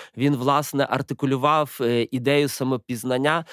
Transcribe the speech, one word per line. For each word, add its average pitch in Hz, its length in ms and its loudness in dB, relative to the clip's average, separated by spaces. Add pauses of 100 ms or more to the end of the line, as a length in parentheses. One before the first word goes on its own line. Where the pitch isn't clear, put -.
(160)
він, 139 200 2
власне, 139 540 0
артикулював, 139 880 0
е, 120 300 2
ідею 139 380 2
самопізнання 131 1040 -2